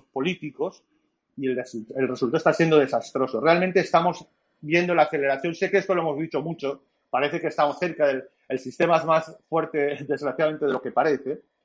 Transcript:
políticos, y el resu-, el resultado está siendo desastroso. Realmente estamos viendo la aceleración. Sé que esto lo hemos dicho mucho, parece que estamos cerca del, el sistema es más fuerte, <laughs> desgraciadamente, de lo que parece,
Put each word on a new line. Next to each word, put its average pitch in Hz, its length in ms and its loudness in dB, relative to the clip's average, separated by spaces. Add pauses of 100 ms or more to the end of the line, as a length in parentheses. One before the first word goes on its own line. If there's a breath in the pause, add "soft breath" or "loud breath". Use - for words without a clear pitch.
(140)
políticos, 156 720 -6 (520)
y 135 120 -4
el 127 100 -2
resu-, 117 400 -10
el 131 100 0
resultado 123 300 -2
está 160 160 4
siendo 160 240 4
desastroso. 127 640 0
Realmente 180 400 2
estamos 175 440 0 (360)
viendo 175 340 0
la 156 80 6
aceleración. 143 520 0
Sé 185 160 -2
que 196 80 4
esto 185 160 0
lo 170 80 2
hemos 147 160 -2
dicho 160 220 -4
mucho, 143 420 -6 (260)
parece 143 320 0
que 160 60 -4
estamos 147 320 0
cerca 160 280 0
del, 135 160 0 (280)
el 131 80 -4
sistema 165 380 0
es 160 80 0
más 160 320 0 (100)
fuerte, 151 560 -2
<laughs> 135 40 -12
desgraciadamente, 147 580 -2
de 139 80 2
lo 143 80 -2
que 117 100 -6
parece, 135 500 0 (240)